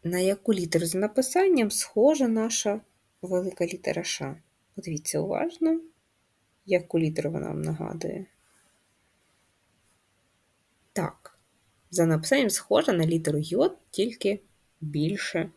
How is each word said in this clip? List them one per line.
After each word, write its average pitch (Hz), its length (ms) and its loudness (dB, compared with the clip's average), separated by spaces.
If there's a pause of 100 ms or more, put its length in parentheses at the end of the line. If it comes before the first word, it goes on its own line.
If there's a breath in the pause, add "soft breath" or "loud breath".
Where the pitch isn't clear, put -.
На 175 160 -2
яку 190 340 2
літеру 170 320 0
за 170 120 -2
написанням 254 720 2
схожа 269 560 4
наша 220 540 0 (400)
велика 180 440 -2
літера 170 380 -4
Ш? 143 320 -6 (400)
Подивіться 156 440 -6
уважно, 320 640 0 (840)
яку 180 340 0
літеру 156 320 0
вона - 160 -6
вам 151 140 -4
нагадує. 160 640 -6 (2750)
Так, - 460 -6 (520)
за 170 140 4
написанням 165 440 2
схожа 214 440 2
на 165 120 2
літеру 165 320 0
Й, 180 340 2 (200)
тільки 208 480 -2 (420)
більше 156 760 -4